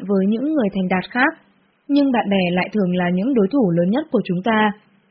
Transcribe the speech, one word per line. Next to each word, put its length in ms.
với 180
những 280
người 200
thành 140
đạt 220
khác, 220
nhưng 240
bạn 180
bè 120
lại 200
thường 240
là 180
những 200
đối 180
thủ 180
lớn 200
nhất 220
của 120
chúng 200
ta. 280